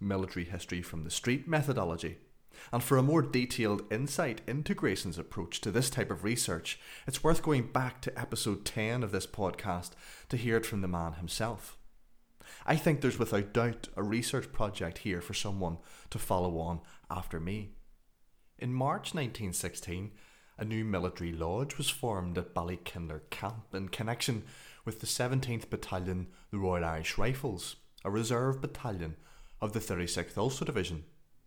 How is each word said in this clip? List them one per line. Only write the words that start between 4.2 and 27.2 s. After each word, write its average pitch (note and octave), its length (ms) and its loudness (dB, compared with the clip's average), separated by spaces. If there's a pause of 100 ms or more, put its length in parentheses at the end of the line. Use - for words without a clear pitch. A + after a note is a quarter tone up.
into D3 260 0
Grayson's F#2+ 440 0
approach - 420 -4
to A2+ 100 0
this A#2+ 200 4
type - 200 0
of F2+ 140 -4
research, G2+ 560 0 (260)
it's - 160 -2
worth D#3+ 200 8
going C3+ 260 4
back B2+ 340 0
to - 160 -4
episode A2+ 460 -2
ten A2+ 400 0
of G2+ 80 -2
this F#2+ 140 0
podcast F2+ 640 -2 (360)
to C3 80 0
hear A2+ 200 4
it A2+ 100 2
from G#2 140 0
the F#2+ 80 2
man E2+ 260 0
himself. F2+ 640 -4 (880)
I D#3 80 8
think D3+ 260 4
there's B2 180 4
without G2+ 340 4
doubt A#2 440 2
a G2 60 2
research A#2+ 500 0
project G2 460 2
here F2+ 220 0
for G2 140 -6
someone F#2 440 0 (320)
to - 80 -2
follow F2+ 400 4
on E2 220 0 (280)
after F2 300 -2
me. G#2 320 -4 (880)
In B2 160 -2
March C#3+ 400 0
nineteen G#2+ 380 -2
sixteen, F2+ 600 -4 (460)
a A2 60 -4
new A2 200 0
military F2+ 480 0
lodge F2 460 -2
was C#3 100 0
formed F2+ 480 -2
at F2 180 -4
Ballykindler E2+ 760 -4
Camp G#2+ 440 -6
in F#2+ 140 -4
connection A2 560 -2 (400)
with A2 160 -6
the G#2+ 60 -8
seventeenth B2+ 640 0
Battalion, F#2 580 -2 (220)
the G#2 80 -2
Royal F2+ 260 2
Irish D#2+ 340 0
Rifles, A#2 580 2 (280)